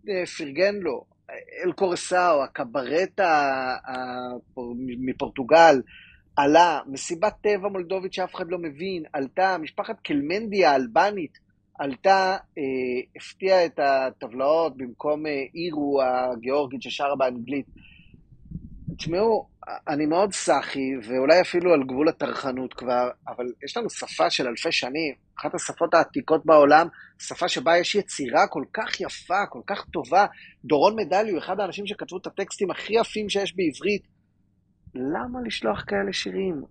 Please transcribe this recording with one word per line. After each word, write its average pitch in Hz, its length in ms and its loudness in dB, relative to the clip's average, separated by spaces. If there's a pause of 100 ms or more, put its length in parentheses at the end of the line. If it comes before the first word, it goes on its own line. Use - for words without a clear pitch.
אה, 180 180 -2
פרגן 165 480 -2
לו. 165 300 -4 (600)
אל 180 80 0
קורסאו, 180 720 2
הקברט 139 760 -2
ה-, 135 560 2 (100)
ה-, 127 500 -8 (640)
מפורטוגל, 135 840 4 (540)
עלה, 151 500 4
מסיבת 170 540 -4
טבע 202 280 0
מולדובית 190 440 -6
שאף 185 220 -6
אחד 185 140 -8
לא 180 100 -4
מבין, 170 440 -8 (100)
עלתה, 180 460 0
משפחת 196 420 -8
קלמנדי 185 640 0
האלבנית 151 760 2 (400)
עלתה, 190 580 2 (220)
אה, 151 40 -4 (540)
הפתיעה 185 500 2
את 143 120 -8
הטבלאות 135 960 0
במקום, 147 500 -4
אה, 151 60 -4 (220)
אירו 147 480 0
הגיאורגית 127 800 -2
ששרה 139 340 -4
באנגלית. 127 500 -4 (1300)
תשמעו, 202 520 0 (400)
אני 151 180 0
מאוד 185 260 2
סאחי, 135 580 -2 (180)
ואולי 139 320 6
אפילו 175 320 2
על 143 120 6
גבול 131 240 0
הטרחנות 131 680 -4
כבר, 123 360 0 (180)
אבל 120 180 -8 (180)
יש 139 120 -10
לנו 233 140 -4
שפה 160 400 -2
של 139 180 -2
אלפי 120 240 -4
שנים, 139 420 -4 (260)
אחת 151 140 -6
השפות 170 400 -2
העתיקות 156 520 2
בעולם, 151 420 8 (300)
שפה - 300 -6
שבה 165 300 2
יש 175 160 -2
יצירה 165 520 0
כל 143 260 -8
כך - 280 -6
יפה, 185 460 -4
כל 123 200 -14
כך - 260 -6
טובה. 170 340 2 (380)
דורון 156 320 4
מדלי 202 340 0
הוא 165 80 -2
אחד 190 220 -6
האנשים 196 260 -6
שכתבו 185 300 -10
את - 100 -10
הטקסטים - 440 -6
הכי - 300 -6
יפים 214 280 -4
שיש 185 280 -2
בעברית. 185 460 -2 (920)
למה 214 520 -6
לשלוח 214 400 -4
כאלה 196 260 -2
שירים? 185 580 -4